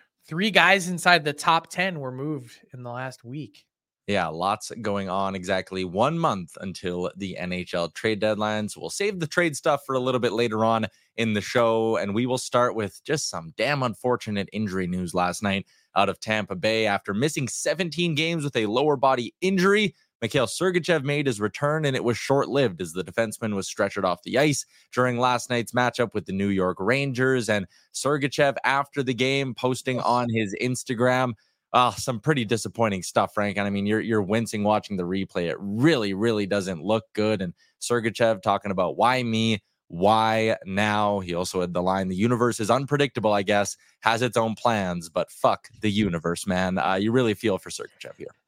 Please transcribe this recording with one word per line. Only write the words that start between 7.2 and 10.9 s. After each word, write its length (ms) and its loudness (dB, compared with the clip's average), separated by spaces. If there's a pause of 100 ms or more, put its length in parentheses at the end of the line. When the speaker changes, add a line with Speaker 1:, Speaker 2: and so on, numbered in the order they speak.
Speaker 2:
N 140 -6
H 220 -6
L 160 -2
trade 320 -2
deadlines. 560 -2
We'll 120 -10
save 300 -4
the 80 -4
trade 300 0
stuff 280 0
for 100 -4
a 40 2
little 200 2
bit 140 0
later 300 2
on 240 2 (280)